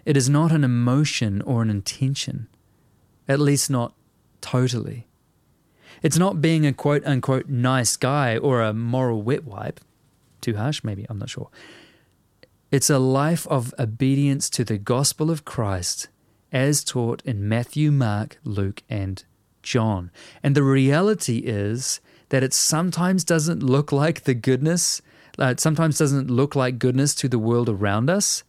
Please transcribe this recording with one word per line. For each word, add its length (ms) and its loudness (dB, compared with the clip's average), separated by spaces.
It 120 2
is 120 2
not 220 4
an 140 4
emotion 760 0
or 200 0
an 80 0
intention, 800 -4
at 100 2
least 320 2
not 240 -2
totally. 680 -2
It's 160 2
not 240 0
being 240 4
a 60 2
quote-unquote 760 0
nice 480 0
guy 400 0
or 240 2
a 140 0
moral 480 -2
wet 220 -2
wipe. 360 -12
Too 160 -4
harsh, 260 -4
maybe, 260 -8
I'm 100 -10
not 120 -10
sure. 180 -12
It's 200 2
a 80 4
life 480 2
of 320 -2
obedience 720 0
to 140 -2
the 120 -2
gospel 540 -2
of 140 -4
Christ 640 -4
as 320 0
taught 400 -4
in 240 -4
Matthew, 440 0
Mark, 520 0
Luke, 460 -4
and 340 -6
John. 480 -2
And 120 2
the 100 4
reality 720 2
is 640 -4
that 140 2
it 100 -2
sometimes 720 0
doesn't 380 0
look 300 2
like 320 0
the 100 2
goodness, 680 0
uh, 80 2
it 140 0
sometimes 360 2
doesn't 340 0
look 240 2
like 240 0
goodness 360 2
to 140 -2
the 100 0
world 300 2
around 420 2
us. 380 0